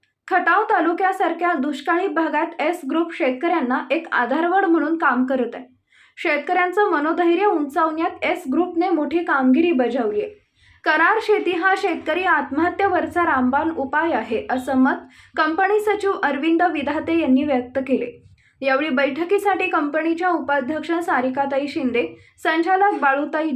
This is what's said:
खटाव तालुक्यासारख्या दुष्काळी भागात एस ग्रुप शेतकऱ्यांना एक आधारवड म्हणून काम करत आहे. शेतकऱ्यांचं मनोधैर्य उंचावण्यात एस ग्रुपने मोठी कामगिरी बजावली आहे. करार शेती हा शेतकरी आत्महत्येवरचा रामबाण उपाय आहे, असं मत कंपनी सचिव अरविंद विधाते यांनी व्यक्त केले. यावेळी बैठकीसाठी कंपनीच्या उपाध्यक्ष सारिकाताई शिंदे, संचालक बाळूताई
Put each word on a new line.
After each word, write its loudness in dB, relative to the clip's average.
खटाव 2
तालुक्यासारख्या 0
दुष्काळी -2
भागात -2
एस -2
ग्रुप -2
शेतकऱ्यांना 0
एक -2
आधारवड 2
म्हणून 2
काम 2
करत 0
आहे. -14
शेतकऱ्यांचं 0
मनोधैर्य 2
उंचावण्यात -2
एस -2
ग्रुपने 0
मोठी 0
कामगिरी 2
बजावली 0
आहे. -4
करार 2
शेती 0
हा 2
शेतकरी -2
आत्महत्येवरचा 0
रामबाण 2
उपाय -2
आहे, -4
असं -2
मत 4
कंपनी 2
सचिव 0
अरविंद 0
विधाते 0
यांनी 4
व्यक्त -2
केले. -4
यावेळी 0
बैठकीसाठी 0
कंपनीच्या 0
उपाध्यक्ष -2
सारिकाताई -2
शिंदे, -2
संचालक 2
बाळूताई 0